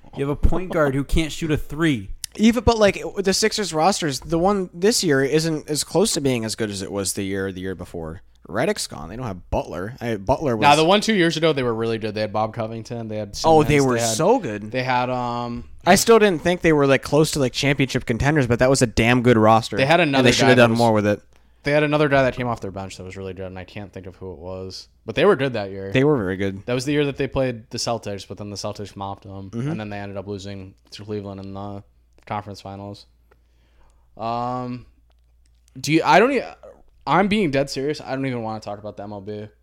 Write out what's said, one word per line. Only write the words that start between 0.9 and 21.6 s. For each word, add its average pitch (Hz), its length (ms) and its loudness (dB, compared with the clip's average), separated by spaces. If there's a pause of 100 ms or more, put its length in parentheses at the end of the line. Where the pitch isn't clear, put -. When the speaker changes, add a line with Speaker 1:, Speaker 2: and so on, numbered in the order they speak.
Speaker 1:
who 139 100 -2
can't 160 280 0
shoot 160 180 -6
a 151 80 0
three. 143 540 -2 (240)
Speaker 2:
Even, 226 280 4
but, 233 140 4
like, 196 240 4 (160)
the 190 160 0
Sixers 208 400 0
rosters, 156 460 2
the 160 180 -4
one 190 380 0
this 196 280 2
year 139 200 4
isn't 156 440 0
as 147 160 -4
close 190 300 0
to 160 80 -2
being 127 240 0
as 107 80 -6
good 110 160 -4
as 98 140 -8
it - 80 -10
was 98 220 -4
the 101 100 -4
year, 98 280 -4
the 90 100 -10
year 95 120 -6
before. 82 480 -10 (260)
Redick's 151 380 -2
gone. 78 240 -14
They 98 60 -14
don't 127 100 -10
have 92 240 -12
Butler. 107 500 -6
I, 117 180 -4
Butler 127 380 -2
was 107 60 -2
Speaker 3:
Nah, 147 140 8
the 156 100 4
one 202 160 4
two 220 140 0
years 165 200 2
ago, 160 160 2
they 131 120 0
were 120 100 0
really 113 240 -2
good. 107 160 -6
They 107 80 -4
had 104 100 -4
Bob 107 220 -2
Covington. 113 540 -8
They 107 100 -8
had 104 260 -8
Speaker 2:
Oh, 156 200 6
they 143 160 4
Speaker 3:
Simmons. 139 80 4
Speaker 2:
were 127 80 2
Speaker 3:
They 117 60 0
had, 120 80 2
Speaker 2:
so 160 280 2
good. 107 340 -6
Speaker 3:
they 127 120 -2
had, 123 260 0
um, 120 540 -4 (200)
Speaker 2:
I 180 120 6
still 226 240 6
didn't 190 240 4
think 175 180 0
they 165 120 4
were, 143 120 4
like, 135 160 4
close 151 300 2
to, 156 80 -2
like, 127 140 0
championship 135 520 0
contenders, 127 400 2
but 113 140 0
that 127 100 6
was 139 140 4
a 120 40 2
damn 117 360 4
good 123 160 6
roster. 110 380 4
Speaker 3:
They 131 100 2
had 170 120 4
Speaker 2:
And 156 120 2
Speaker 3:
another 135 140 2
Speaker 2:
they 120 60 6
should 113 120 2
Speaker 3:
guy 117 60 6
Speaker 2:
have 123 80 8
Speaker 3:
that 120 80 8
Speaker 2:
done 117 80 4
Speaker 3:
was 117 40 0
Speaker 2:
more 117 160 4
with 104 140 2
it. 101 160 0 (400)